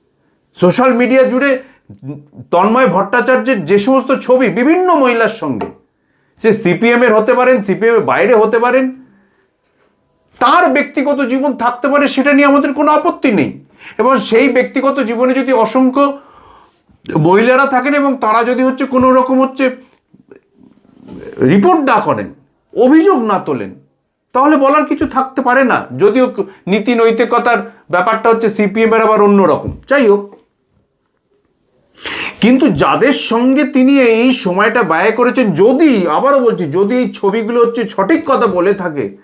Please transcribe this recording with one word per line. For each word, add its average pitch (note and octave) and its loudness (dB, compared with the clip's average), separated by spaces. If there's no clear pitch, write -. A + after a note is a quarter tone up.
সোশ্যাল B3 2
মিডিয়া B3 2
জুড়ে B3+ 0
তন্ময় A3 2
ভট্টাচার্যের A3 0
যে F#3+ 2
সমস্ত C4 0
ছবি B3+ 0
বিভিন্ন E4 0
মহিলার A#3+ 0
সঙ্গে, B2+ -6
সে A3 2
সিপিএম A#3 0
এর A3+ 2
হতে A3 2
পারেন, B3 2
সিপিএম G3+ 0
এর A3 2
বাইরে D#3+ 0
হতে A3 2
পারেন, B3+ 0
তার D4 2
ব্যক্তিগত C#4 -2
জীবন C4 -2
থাকতে A#3+ -4
পারে, C#4+ 0
সেটা C#4 0
নিয়ে C#4 4
আমাদের C#4 0
কোনো D4 0
আপত্তি D4+ -2
নেই। C3 -4
এবং B3+ 2
সেই B3 2
ব্যক্তিগত C4 -2
জীবনে A#3+ -2
যদি C4 -2
অসংখ্য C4 0
মহিলারা A3+ 2
থাকেন C4 -2
এবং C#4 -2
তারা A#3 0
যদি B3 -2
হচ্ছে C4 -2
কোনো B3+ 2
রকম C4 2
হচ্ছে C4 -2
রিপোর্ট G#3 4
না B3+ 0
করেন, G#2 -6
অভিযোগ D#4+ 4
না G#3 -2
তোলেন, G#2+ -8
তাহলে C#4+ 2
বলার C#4 2
কিছু D4+ -4
থাকতে C4 -4
পারে B3+ 2
না। D3+ -2
যদিও A3 2
নীতি G#3 -2
নৈতিকতার A#3 0
ব্যাপারটা G#3 -2
হচ্ছে A3+ 0
সিপিএম G#3+ 0
এর A3+ 0
আবার G#3+ 2
অন্যরকম, G3 2
যাই C4+ 2
হোক। G3+ -2
কিন্তু B3+ 2
যাদের E3 0
সঙ্গে B3+ 0
তিনি C4+ 2
এই A#3+ 2
সময়টা G#3 -2
ব্যয় F3 0
করেছেন, A#3+ 0
যদি, A#3+ 2
আবারও B3 0
বলছি, G3 -2
যদি G3 -2
এই B3 -2
ছবিগুলো A3 -2
হচ্ছে A#3 -2
সঠিক D4+ -2
কথা B3 0
বলে F#3+ 0
থাকে, D3 -8